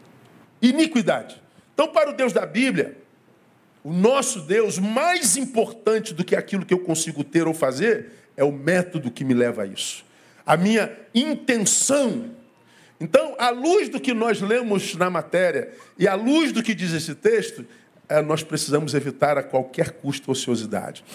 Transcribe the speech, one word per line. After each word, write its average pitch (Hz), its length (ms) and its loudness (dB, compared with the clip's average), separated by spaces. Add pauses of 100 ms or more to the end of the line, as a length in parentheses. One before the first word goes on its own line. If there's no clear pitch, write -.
(600)
Iniquidade. 247 800 2 (340)
Então, 311 140 2
para 311 220 4
o - 20 -6
Deus 247 200 0
da 196 120 0
Bíblia, 208 540 0 (880)
o 151 80 -8
nosso 233 480 2
Deus, 185 400 0
mais 262 560 0
importante 220 760 -2
do 170 120 -4
que - 100 0
aquilo 196 320 -4
que 180 80 2
eu 180 60 2
consigo 160 420 -4
ter 165 240 0
ou 160 80 0
fazer, 160 560 0 (260)
é 143 60 0
o 143 80 4
método 151 600 -2
que - 120 -8
me 131 100 2
leva 120 280 2
a 98 40 -4
isso. - 380 -10 (400)
A 151 120 4
minha 196 340 2 (240)
intenção. 247 1160 0 (680)
Então, 262 400 2
à 247 120 2
luz 294 380 2
do 247 120 -6
que 247 120 0
nós 220 280 0
lemos 208 560 -2
na 180 120 2
matéria 170 640 -2 (240)
e 190 120 2
à 196 80 0
luz 277 340 2
do 226 140 -2
que 226 100 -2
diz 170 180 -4
esse 151 220 -4
texto, 214 500 0 (440)
eh, 151 140 4
nós 151 200 -2
precisamos 151 500 -2
evitar 143 460 0
a 135 60 0
qualquer 135 480 -2
custo - 360 -8
a 135 40 -2
ociosidade. 110 720 -4 (100)